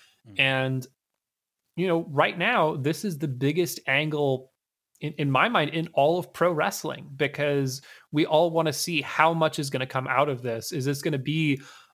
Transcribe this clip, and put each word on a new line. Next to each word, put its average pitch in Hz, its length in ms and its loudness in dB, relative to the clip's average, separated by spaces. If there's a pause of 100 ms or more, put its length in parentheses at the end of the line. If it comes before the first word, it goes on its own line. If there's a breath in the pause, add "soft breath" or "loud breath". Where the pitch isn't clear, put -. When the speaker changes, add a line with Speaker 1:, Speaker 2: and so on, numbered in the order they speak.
(260 soft breath)
Speaker 1:
Mm. 104 140 -6
Speaker 2:
And, 131 460 0 (920)
you 190 100 0
know, 165 220 0
right 165 280 2
now, 175 380 2
this 151 300 -2
is 170 140 -6
the 151 100 -4
biggest 147 580 -2
angle 139 640 0 (480)
in, 147 120 -6
in 143 180 -2
my 135 200 4
mind, 170 200 0
in 165 220 -4
all 156 260 4
of 170 140 -8
pro 175 180 2
wrestling, 147 640 -4
because 143 680 -2 (300 loud breath)
we 151 120 2
all 160 260 4
wanna 160 220 2
see 151 300 -2
how 160 320 2
much 160 240 2
is 139 120 -4
gonna 131 160 -2
come 131 220 -4
out 135 220 4
of 120 120 -4
this. 123 300 -6
Is 131 140 -4
this 143 160 -2
gonna 151 160 -2
be 143 420 0 (340 loud breath)